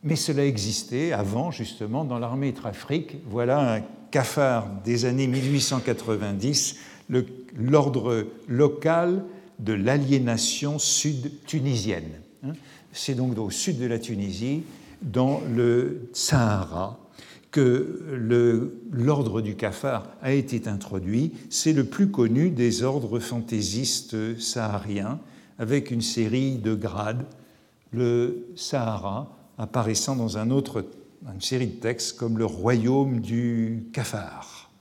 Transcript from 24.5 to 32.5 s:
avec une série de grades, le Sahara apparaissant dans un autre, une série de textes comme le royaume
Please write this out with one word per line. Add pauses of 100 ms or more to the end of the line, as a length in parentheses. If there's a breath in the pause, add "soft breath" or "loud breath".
avec
une
série
de
grades, (680 loud breath)
le
Sahara (220)
apparaissant
dans
un
autre, (480)
une
série
de
textes
comme
le
royaume